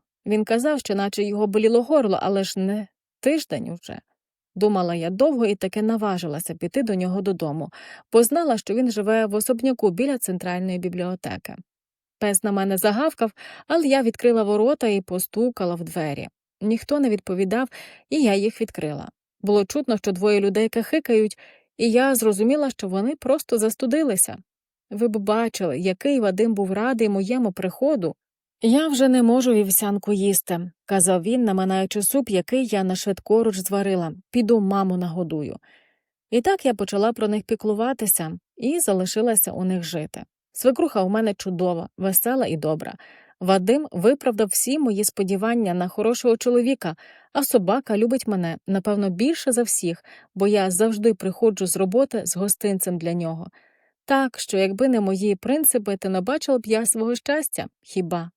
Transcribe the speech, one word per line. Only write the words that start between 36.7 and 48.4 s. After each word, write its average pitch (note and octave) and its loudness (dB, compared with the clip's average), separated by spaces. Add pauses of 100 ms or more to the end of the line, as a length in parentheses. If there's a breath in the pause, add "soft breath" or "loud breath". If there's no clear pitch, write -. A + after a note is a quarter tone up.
почала G3+ 0
про A3 -2
них G#3 0
піклуватися G#3+ -2 (180)
і D4 -2
залишилася G#3+ 0
у F#3 -4
них F#3 -2
жити. D#3+ -8 (280)
Свекруха B3+ 0
у F#3 0
мене G#3 0
чудова, F3 -4
весела A3 0
і D#3+ -4
добра. D#3 -4 (460 loud breath)
Вадим G3 2
виправдав G#3+ 2
всі C4+ -2
мої G#3+ 0
сподівання G3+ 0
на F3+ -2
хорошого A3+ 0
чоловіка, B3 0 (360 loud breath)
а C#4+ 0
собака G#3+ 2
любить A#3 0
мене, F3 -2 (100)